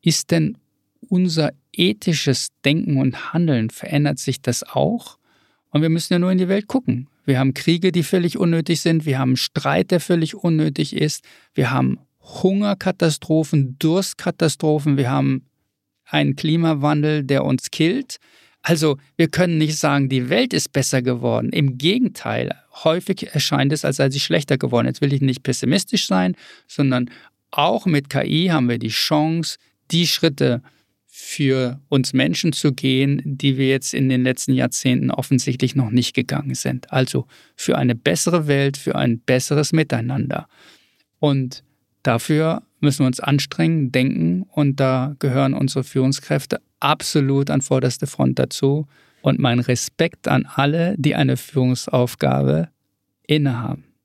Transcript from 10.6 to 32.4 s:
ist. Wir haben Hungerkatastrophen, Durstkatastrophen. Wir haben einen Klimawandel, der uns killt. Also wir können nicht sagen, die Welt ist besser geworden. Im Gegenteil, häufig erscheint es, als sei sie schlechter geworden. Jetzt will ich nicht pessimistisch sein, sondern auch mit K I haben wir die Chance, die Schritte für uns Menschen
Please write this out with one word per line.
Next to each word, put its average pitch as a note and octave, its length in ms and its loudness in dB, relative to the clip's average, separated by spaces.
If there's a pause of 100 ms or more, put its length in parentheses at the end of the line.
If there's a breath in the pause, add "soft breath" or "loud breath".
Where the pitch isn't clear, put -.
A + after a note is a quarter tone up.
ist. D#3 280 -2 (300 soft breath)
Wir B2+ 160 0
haben C3 300 0 (200)
Hungerkatastrophen, E3 1600 0
Durstkatastrophen. D#3+ 1160 0
Wir C3 140 0
haben C3+ 360 -2 (580)
einen C#3+ 320 0
Klimawandel, D3+ 840 0
der C3+ 220 0
uns C3+ 260 -2
killt. G#3+ 460 -2 (460 soft breath)
Also D3+ 340 2 (200 loud breath)
wir E3 120 2
können E3+ 300 2
nicht D#3 180 0
sagen, C#3 320 2
die B2+ 220 0
Welt A#3+ 220 0
ist - 200 -2
besser C3+ 280 0
geworden. A#2+ 500 0
Im C3+ 280 0
Gegenteil, C#3 800 -2 (260)
häufig F3+ 500 -2
erscheint C#3 400 0
es, D3+ 120 -4
als C#3+ 120 0
sei C#3 140 2
sie C3+ 100 -4
schlechter C#3+ 380 0
geworden. A#2+ 280 0
Jetzt B2+ 140 -4
will C#3+ 120 2
ich C#3+ 80 0
nicht C3 220 0
pessimistisch C#3+ 640 -2
sein, F#3 280 0 (320 loud breath)
sondern B2+ 420 0 (440 loud breath)
auch F#3 340 0
mit C#3+ 240 0
K C3+ 140 -2
I E3+ 240 0
haben C#3+ 200 2
wir A#2+ 100 -2
die A#2 100 -4
Chance, D#3 680 -2 (320)
die E3+ 160 2
Schritte C#3 540 0 (600 soft breath)
für C3 680 -2
uns C3 240 0
Menschen D3 400 0